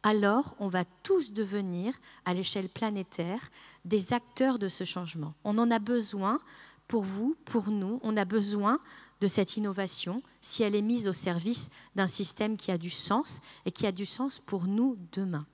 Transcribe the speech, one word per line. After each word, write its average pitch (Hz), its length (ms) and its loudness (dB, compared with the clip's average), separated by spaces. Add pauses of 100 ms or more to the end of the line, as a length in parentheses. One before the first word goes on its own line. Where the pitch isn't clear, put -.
alors 214 560 4
on 202 100 -4
va 180 160 0
tous 302 480 0
devenir, 196 640 -2 (320)
à 180 80 2
l'échelle 190 340 -2
planétaire, 196 720 -4 (460)
des 190 260 2
acteurs 247 460 0
de 196 100 -2
ce 185 160 -4
changement. 160 480 -6 (120)
On 208 120 0
en 233 140 4
a 226 80 4
besoin 214 600 0 (480)
pour 220 160 0
vous, 208 320 -2 (120)
pour 208 240 0
nous, 208 320 -2
on 214 160 0
a 196 80 2
besoin 208 520 2 (440)
de 202 40 2
cette 190 300 2
innovation 196 680 -2 (200)
si - 200 -2
elle 202 120 2
est 208 80 2
mise 226 260 2
au 185 60 0
service 180 540 -2 (260)
d'un 190 120 2
système 214 500 -2
qui - 140 -4
a 175 80 2
du 175 120 -6
sens - 500 2 (240)
et 180 60 0
qui - 160 -2
a 196 60 0
du 190 140 -4
sens 262 320 -2
pour 180 260 -4
nous 220 340 2 (140)
demain. 175 420 -4